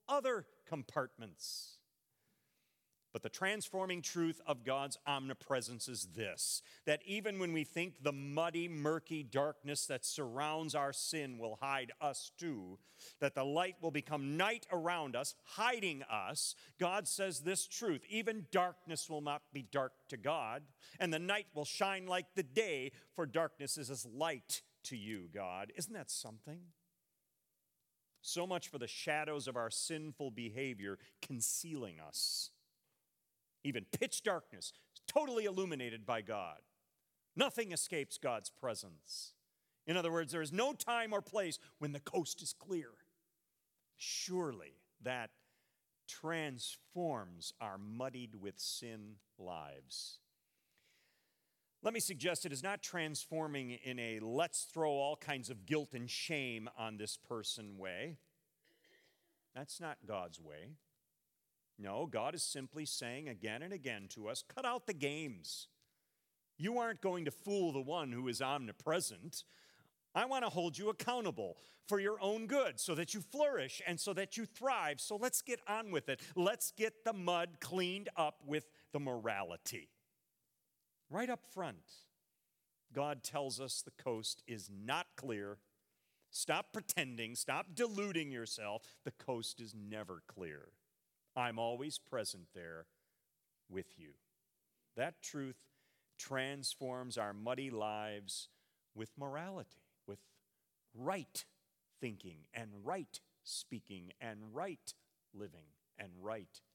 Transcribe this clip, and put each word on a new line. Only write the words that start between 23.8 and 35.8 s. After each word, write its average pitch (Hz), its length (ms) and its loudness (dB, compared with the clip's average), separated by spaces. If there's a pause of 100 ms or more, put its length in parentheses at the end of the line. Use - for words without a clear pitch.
as 127 160 -4
light 135 560 0 (220)
to 131 120 -6
you, 101 320 -4
God." 95 460 -4
Isn't 185 200 -4
that 160 160 -8
something? 151 600 -8 (1500)
So 175 240 0
much 180 220 0
for 143 100 -6
the 120 80 -4
shadows 151 600 0
of 123 80 -2
our 113 140 2
sinful 156 600 -2
behavior 110 720 -4 (200)
concealing 120 800 -2
us. - 540 -2 (1120)
Even 117 220 -2
pitch - 380 0
darkness 160 500 0 (220)
is - 120 -20
totally 247 380 4
illuminated 139 640 0